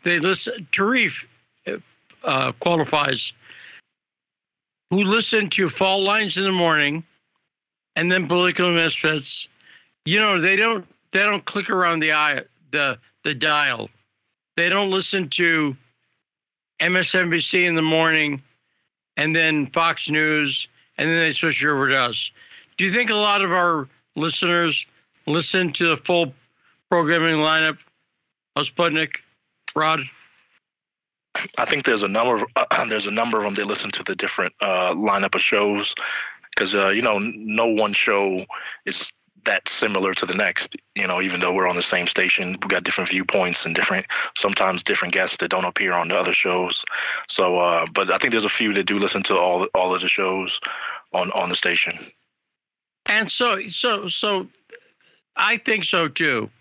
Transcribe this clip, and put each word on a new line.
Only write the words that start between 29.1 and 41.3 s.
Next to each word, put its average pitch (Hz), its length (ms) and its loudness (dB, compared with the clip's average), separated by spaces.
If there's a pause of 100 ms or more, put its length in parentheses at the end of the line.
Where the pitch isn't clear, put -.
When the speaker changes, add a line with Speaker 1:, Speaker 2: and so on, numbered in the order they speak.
Speaker 1:
Rod? 156 240 2 (1600)
Speaker 2:
I 120 80 0
think 143 180 0
there's 113 180 2
a 98 60 -2
number 113 280 2
of, 104 80 -2 (120)
uh, - 280 0
<clears throat> 117 40 -6
there's 107 180 -4
a 101 40 -4
number 113 260 -2
of 104 80 0
them 101 120 -2
that 104 100 -2
listen 104 240 -6
to - 120 -6
the 95 120 -6
different, 92 460 -4
uh, 90 340 0
lineup 98 400 0
of - 80 0
shows 104 520 0 (640)
'cause, 98 180 0
uh, 98 140 4
you 104 140 2
know, 110 140 2
n-, 104 200 -4
no 110 300 0
one 110 260 2
show 98 540 2 (400)
is - 260 -6 (320)
that 101 240 0
similar 95 460 0
to 90 120 -2
the 90 80 -4
next, 95 420 -2 (180)
you 101 120 -2
know, 92 140 -2
even 90 200 -2